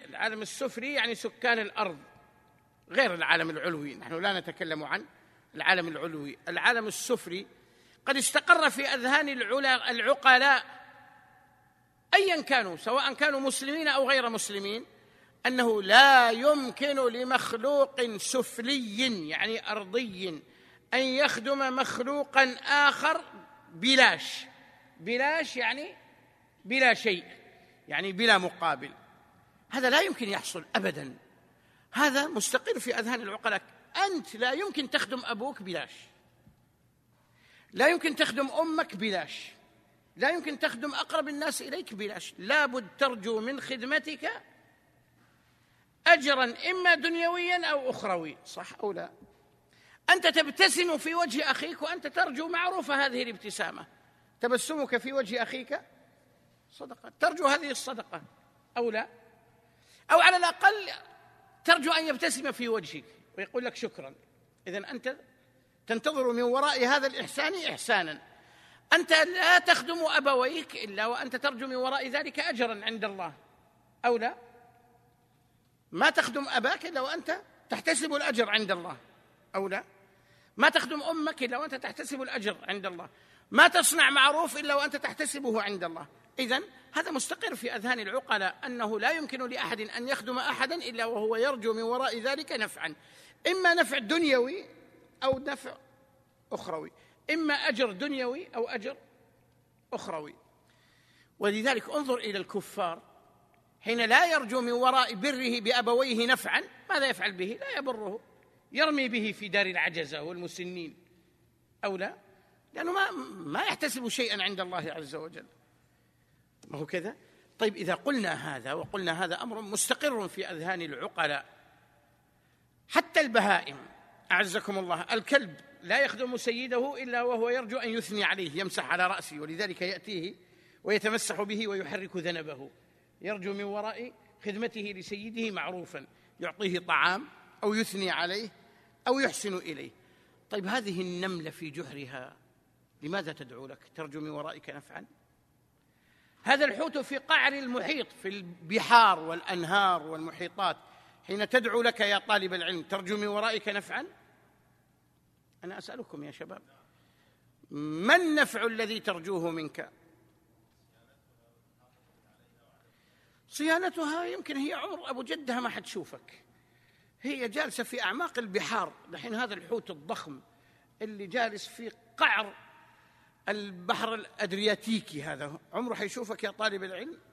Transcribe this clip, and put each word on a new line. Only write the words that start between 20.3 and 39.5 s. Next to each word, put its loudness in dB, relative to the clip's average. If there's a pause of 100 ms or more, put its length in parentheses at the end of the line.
أن 4
يخدم 0
مخلوقًا 2 (100)
آخر 4 (480)
بلاش. 6 (540)
بلاش 0
يعني -4 (680)
بلا 6
شيء، 0 (640)
يعني -4
بلا 8
مقابل. -2 (800)
هذا 2
لا 6
يمكن -2
يحصل -6 (120)
أبدًا، -4 (760)
هذا 4
مستقر -2
في -4
أذهان -4
العقلاء. -4 (440)
أنت -4
لا 0
يمكن -4
تخدم -2
أبوك -6
بلاش، -8 (1800)
لا 6
يمكن 2
تخدم 2
أمك 0
بلاش، -4 (640)